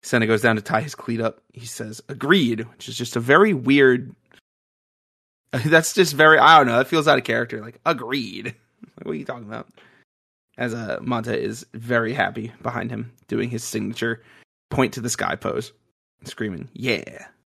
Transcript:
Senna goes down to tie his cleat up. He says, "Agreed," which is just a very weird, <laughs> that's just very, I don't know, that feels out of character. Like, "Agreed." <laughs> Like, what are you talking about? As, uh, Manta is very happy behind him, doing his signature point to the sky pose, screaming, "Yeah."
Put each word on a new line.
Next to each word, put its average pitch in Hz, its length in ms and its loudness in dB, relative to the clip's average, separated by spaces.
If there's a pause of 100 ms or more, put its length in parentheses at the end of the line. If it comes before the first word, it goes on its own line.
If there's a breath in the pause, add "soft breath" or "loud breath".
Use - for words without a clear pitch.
Senna 113 240 0
goes 110 160 2
down 113 140 4
to 107 60 -6
tie 110 200 0
his 151 120 -12
cleat 117 260 -8
up. 113 200 -6 (140)
He 117 120 -20
says, 107 420 -14
"Agreed," 139 520 0 (120)
which - 160 -20
is 113 100 -12
just - 180 -6
a 117 40 -2
very 165 340 4
weird, 131 600 4 (1400)
<laughs> - 0 -
that's 151 420 2
just 165 200 2
very, 156 240 8
I 156 200 10
don't 139 80 6
know, 117 120 2
that 131 100 2
feels 156 200 0
out 139 80 6
of 131 80 -2
character. 117 380 -4
Like, 117 240 -20
"Agreed." 120 720 -6
<laughs> - 380 -20
Like, - 80 -14
what - 60 -6
are 156 60 -8
you 139 60 -12
talking 123 240 -12
about? 110 200 -14 (920 soft breath)
As, 120 160 -4
uh, 113 260 -6
Manta 117 380 -4
is 110 260 -6 (100)
very 117 380 -2
happy 113 480 -4
behind 117 300 -6
him, 117 220 -10 (160)
doing 117 200 -4
his 120 160 -8
signature 113 580 -6 (480 soft breath)
point 127 240 0
to 127 60 -10
the 117 100 -8
sky - 260 -4
pose, - 360 -8 (520)
screaming, 104 500 -10
"Yeah." - 540 -6 (200)